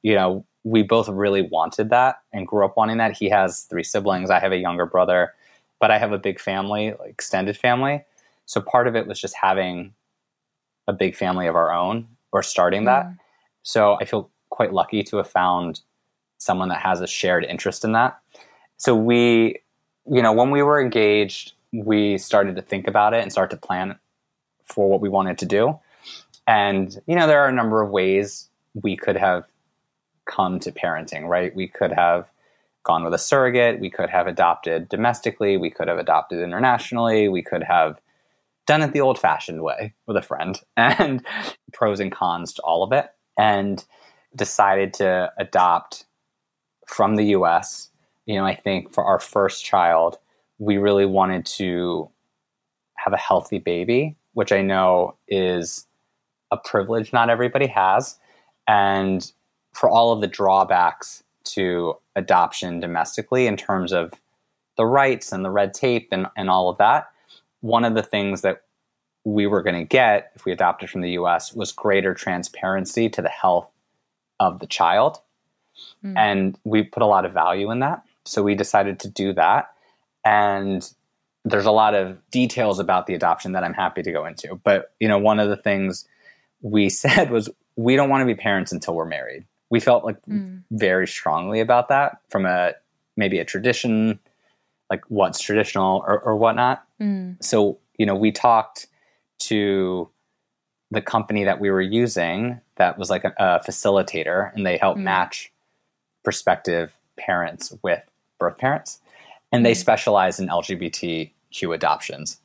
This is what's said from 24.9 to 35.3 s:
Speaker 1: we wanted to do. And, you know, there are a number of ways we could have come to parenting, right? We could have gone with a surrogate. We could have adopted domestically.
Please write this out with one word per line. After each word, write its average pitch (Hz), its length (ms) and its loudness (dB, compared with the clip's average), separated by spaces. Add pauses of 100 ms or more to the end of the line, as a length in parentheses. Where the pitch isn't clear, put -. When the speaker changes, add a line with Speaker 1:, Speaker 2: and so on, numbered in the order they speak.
Speaker 1:
we 104 80 -2
wanted 95 300 -2
to 92 80 -6
do. 117 340 2 (680)
And, 98 480 0 (120)
you 170 80 2
know, 170 100 4
there 151 140 6
are 139 80 4
a 127 40 0
number 110 300 2
of 104 80 -2
ways 98 580 0 (320)
we 95 160 -2
could 98 200 -2
have 90 280 2 (800)
come 92 340 -2
to 90 100 -8
parenting, 80 560 -8
right? 90 300 0
We 92 100 -6
could 90 240 -4
have 85 400 2 (540)
gone 82 180 0
with 85 100 -4
a 87 60 0
surrogate. 123 600 2
We 95 100 -6
could 90 200 -4
have 90 180 0
adopted 82 600 0
domestically. 110 680 0